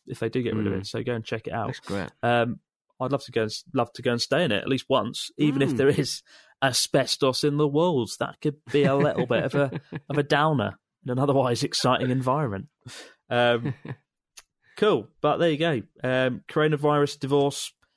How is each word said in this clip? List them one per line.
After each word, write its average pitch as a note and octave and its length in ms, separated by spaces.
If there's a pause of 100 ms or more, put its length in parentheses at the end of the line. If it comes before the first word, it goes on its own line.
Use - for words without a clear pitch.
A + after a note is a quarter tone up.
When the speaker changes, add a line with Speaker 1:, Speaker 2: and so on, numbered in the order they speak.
Speaker 1:
if - 140
they A2+ 80
do B2 160
get A#2 120
rid G#2+ 120
of G2+ 60
Speaker 2:
Mm. - 80
Speaker 1:
it. G#2 60
So A#2 140
go A#2+ 140
and A2+ 80
check - 240
it - 60
out. G#2+ 140
Speaker 2:
That's A#2+ 120
great. G2 300 (120)
Speaker 1:
Um, A#2+ 380 (400)
I'd C3 140
love C#3 100
to - 80
go A#2 120
and G#2+ 60
s-, - 140 (100)
love A#2+ 200
to - 80
go A#2+ 100
and A#2+ 100
stay D3+ 220
in D3 80
it G#2 100
at - 60
least C3 220
once, A2+ 480
even C#3+ 240
if C#3 100
Speaker 2:
Mm. B2+ 60
Speaker 1:
there C3+ 100
is C#3+ 340 (400)
asbestos C3+ 840
in D3 100
the D3+ 120
walls. C#3+ 520
That - 220
could D3 160 (140)
be D3 120
a C3+ 120
little C#3 300
bit A#2 200
of B2+ 100
a, C#3+ 160
Speaker 2:
<laughs> - 380
Speaker 1:
of C3+ 80
a C#3+ 60
downer C#3+ 540 (280)
in B2+ 60
an B2 60
otherwise C3 460
exciting B2+ 480
environment. B2+ 560 (640)
Um, A#2+ 440 (520)
Speaker 2:
<laughs> - 520
Speaker 1:
cool, E3+ 300 (140)
but D3 160
there E3+ 120
you D3+ 80
go. D3+ 240 (220)
Um, B2+ 460
coronavirus, D3 720
divorce, C#3+ 500 (260)